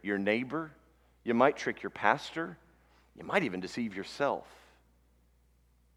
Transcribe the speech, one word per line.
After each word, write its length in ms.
your 160
neighbor. 540
You 120
might 220
trick 260
your 80
pastor. 680
You 100
might 200
even 160
deceive 340
yourself. 540